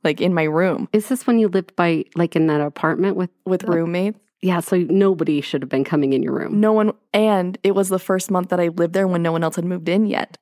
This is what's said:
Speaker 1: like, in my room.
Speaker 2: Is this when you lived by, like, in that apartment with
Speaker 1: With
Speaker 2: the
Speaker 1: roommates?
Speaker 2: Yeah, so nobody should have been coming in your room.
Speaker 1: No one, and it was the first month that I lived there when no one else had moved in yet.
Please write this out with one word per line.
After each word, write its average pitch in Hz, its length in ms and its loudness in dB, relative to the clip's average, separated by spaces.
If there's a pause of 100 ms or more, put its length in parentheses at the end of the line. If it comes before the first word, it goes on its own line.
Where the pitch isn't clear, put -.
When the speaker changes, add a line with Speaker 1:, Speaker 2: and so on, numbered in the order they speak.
Speaker 1:
like, 156 180 -2
in 180 140 0
my 160 80 0
room. 160 500 0
Speaker 2:
Is 214 160 0
this 254 160 -4
when 233 140 2
you 214 80 4
lived 185 280 -2
by, 170 300 0 (100)
like, 170 200 0
in 160 100 2
that 151 160 2
apartment 160 540 -2
with 180 160 -4 (120)
Speaker 1:
With 185 180 -2
Speaker 2:
the 185 100 -4
Speaker 1:
roommates? 175 480 -2 (200)
Speaker 2:
Yeah, 180 200 0
so 180 180 0
nobody 170 640 2
should 139 220 -4
have 131 60 -10
been 135 140 0
coming 139 300 0
in 135 80 2
your 135 120 -2
room. - 260 -2
Speaker 1:
No 214 140 4
one, 214 180 2 (200)
and 196 520 2
it 196 80 2
was 190 180 2
the 185 80 0
first 185 320 -2
month 185 200 -2
that 180 100 0
I 175 80 2
lived 170 260 -2
there 190 140 2
when 175 160 0
no 165 80 0
one 165 120 -2
else 160 120 -2
had 170 100 -4
moved 175 240 -4
in 208 160 2
yet. - 360 -4